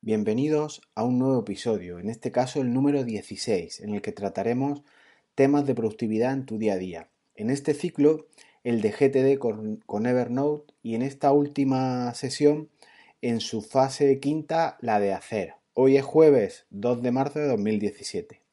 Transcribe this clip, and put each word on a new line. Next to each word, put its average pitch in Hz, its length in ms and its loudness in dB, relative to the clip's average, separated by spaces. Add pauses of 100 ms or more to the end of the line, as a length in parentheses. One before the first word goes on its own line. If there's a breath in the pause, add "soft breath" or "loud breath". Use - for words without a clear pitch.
Bienvenidos 131 760 0 (120)
a 110 80 -4
un 123 160 2
nuevo 131 220 2
episodio, 95 580 -4
en 98 120 -8
este 113 200 -8
caso 127 300 -2
el 120 140 0
número 139 300 2
dieciséis, 104 760 -4
en 104 140 -6
el 101 80 -6
que 107 100 -8
trataremos 135 720 -2 (520 soft breath)
temas 139 300 4
de 135 100 0
productividad 113 600 -2
en 135 100 -6
tu 110 140 -8
día 107 160 0
a - 20 -2
día. 90 320 -8 (280)
En 107 120 -4
este 143 240 -2
ciclo, 156 540 2 (380 soft breath)
el 117 180 0
de 104 100 2
G 139 180 4
T 135 120 2
D 135 160 4
con, 110 380 -6 (100)
con 107 180 -4
Evernote 123 800 -2
y 113 120 -6
en 113 60 -4
esta 139 320 0
última 131 800 0
sesión, 147 560 0 (540 soft breath)
en 117 180 -2
su 107 220 -6
fase 135 580 2
quinta, 156 640 -2
la 110 180 2
de 98 140 0
hacer. 92 400 -6 (180)
Hoy 135 240 6
es 135 80 4
jueves 139 640 4
dos 120 320 -2
de 123 100 -2
marzo 139 280 -2
de 147 80 -2
dos 123 120 0
mil 104 200 0
diecisiete. - 640 -8 (100)